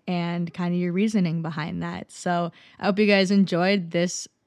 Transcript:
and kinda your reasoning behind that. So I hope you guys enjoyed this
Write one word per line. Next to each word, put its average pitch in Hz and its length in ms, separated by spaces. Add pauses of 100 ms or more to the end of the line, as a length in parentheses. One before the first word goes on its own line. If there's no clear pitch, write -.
and 175 480
kinda 175 240
your 175 160
reasoning 185 480
behind 165 400
that. 170 300
So 170 400 (280)
I - 60
hope 196 140
you 214 80
guys 196 240
enjoyed 185 580
this 175 380 (200)